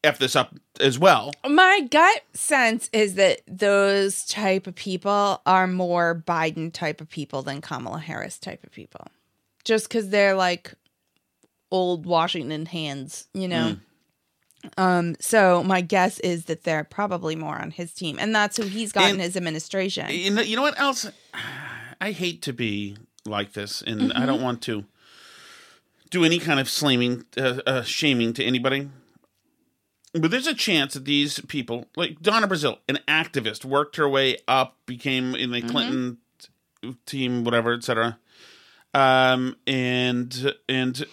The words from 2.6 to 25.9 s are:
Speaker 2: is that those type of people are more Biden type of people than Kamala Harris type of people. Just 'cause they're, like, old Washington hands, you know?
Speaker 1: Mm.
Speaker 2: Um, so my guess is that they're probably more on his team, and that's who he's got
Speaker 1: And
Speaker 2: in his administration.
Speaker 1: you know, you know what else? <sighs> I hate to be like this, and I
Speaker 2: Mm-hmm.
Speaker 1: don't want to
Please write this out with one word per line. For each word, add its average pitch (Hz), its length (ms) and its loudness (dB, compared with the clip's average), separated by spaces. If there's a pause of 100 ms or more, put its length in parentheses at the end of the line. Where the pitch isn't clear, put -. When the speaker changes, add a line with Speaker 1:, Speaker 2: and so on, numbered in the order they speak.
Speaker 2:
is 214 220 2
that 185 340 4
those 196 760 2
type 190 400 -2
of 185 80 -12
people 202 720 0
are 185 200 6
more 175 600 0
Biden 160 460 -2
type 151 280 -6
of 156 80 -18
people 143 340 -8
than 139 180 -10
Kamala 131 400 -10
Harris - 380 -10
type - 260 -14
of - 80 -20
people. - 340 -20 (580)
Just 220 240 0
'cause 220 200 -2
they're, 202 260 4
like, 180 400 0 (960)
old 180 340 0
Washington 160 640 -2
hands, 143 680 -8
you 190 160 -6
know? - 280 0 (920)
Speaker 1:
Mm. - 100 -18
Speaker 2:
Um, 180 440 2
so 185 420 6
my 185 180 4
guess 185 400 0
is 170 260 -2
that 160 180 -6
they're 156 200 0
probably 180 520 -4
more 151 200 -8
on - 140 -8
his 175 240 -12
team, 160 260 -8
and 220 140 -2
that's 208 220 2
who 226 80 -4
he's 208 280 -6
got 196 120 4
Speaker 1:
And 202 100 4
Speaker 2:
in 190 60 -4
his 180 160 -4
administration. 180 760 -4
Speaker 1:
you 180 200 -2
know, 214 120 2
you 220 140 -2
know 254 60 0
what 294 160 0
else? 277 300 -2 (460)
<sighs> - 460 -14
I 202 120 -4
hate 170 300 -6
to 143 100 -6
be 104 440 -4 (280)
like 101 300 -4
this, 104 280 -8
and 107 300 -2
I - 40 -2
Speaker 2:
Mm-hmm. 123 100 0
Speaker 1:
don't 131 160 0
want 120 200 -4
to 107 220 -4 (1300)